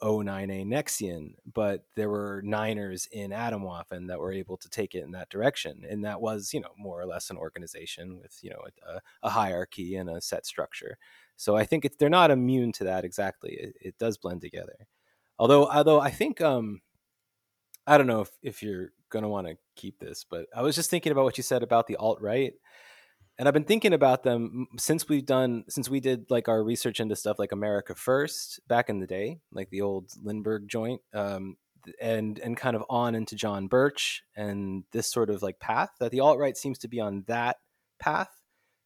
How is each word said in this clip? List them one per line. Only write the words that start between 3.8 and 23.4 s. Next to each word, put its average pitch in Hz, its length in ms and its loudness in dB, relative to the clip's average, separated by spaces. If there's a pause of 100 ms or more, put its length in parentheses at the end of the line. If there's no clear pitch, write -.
that 90 140 -8
were 92 120 -4
able 92 260 -8
to - 120 -20
take 101 240 -6
it 90 80 -8
in 71 80 -14
that 90 180 -12
direction. 104 640 -2
And 104 140 -6
that 104 160 -6
was, 110 340 -4
you 143 60 -4
know, 98 80 -12 (100)
more 92 220 -10
or 90 40 -8
less 87 260 -8
an 92 60 -10
organization 85 840 -12
with, - 200 -20
you 92 80 -16
know, - 100 -14 (280)
a, 90 120 -12 (240)
a 107 60 0
hierarchy 95 640 -2
and 92 120 -6
a 85 120 -8
set - 260 -8
structure. - 520 -10 (360)
So 104 220 2
I 107 80 4
think 151 200 2
it's, 139 120 -4
they're 147 120 6
not 170 220 8
immune 127 440 4
to 101 100 -6
that 92 200 -2
exactly. 92 500 -6
It, - 260 -12
it - 180 -12
does 113 180 0
blend 90 240 -8
together. 87 460 -14 (500)
Although, 143 300 10
although 147 340 8
I 139 100 2
think, 233 300 -2
um, 120 400 0 (1080)
I 147 100 10
don't 135 80 6
know 113 140 4
if, 98 100 -4 (120)
if 113 200 -8
you're 95 300 -6 (180)
gonna 107 180 -2
wanna 92 260 -4 (200)
keep - 240 -14
this, - 320 -14
but 85 240 -8
I 117 80 -4
was 143 140 2
just 165 140 -2
thinking 165 200 0
about 135 140 4
what 127 140 2
you 127 40 -4
said 123 220 0
about 117 240 4
the 104 80 -4
alt-right. 110 560 0 (840)
And 131 80 0